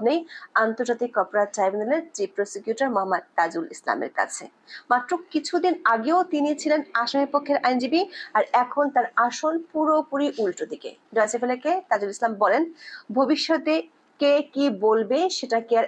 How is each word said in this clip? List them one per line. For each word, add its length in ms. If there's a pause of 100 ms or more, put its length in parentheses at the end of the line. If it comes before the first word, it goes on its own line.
নেই 220 (280)
আন্তর্জাতিক 640
অপরাধ 360
ট্রাইব্যুনালের 480 (120)
চিফ 220
প্রসিকিউটর 540
মোহাম্মদ 320 (140)
তাজুল 360
ইসলামের 380
কাছে। 380 (420)
মাত্র 280 (140)
কিছুদিন 420 (100)
আগেও 400
তিনি 320
ছিলেন 260 (120)
আসামি 320
পক্ষের 320
আইনজীবী, 480 (280)
আর 100 (100)
এখন 360
তার 140 (120)
আসন 480 (100)
পুরোপুরি 640
উল্টো 280
দিকে। 300 (180)
ডয়েচে 240
ভেলেকে 520
তাজুল 200
ইসলাম 240
বলেন, 400 (380)
"ভবিষ্যতে 760 (320)
কে 220 (120)
কি 160
বলবে 600
সেটা 300
কি 180
আর 100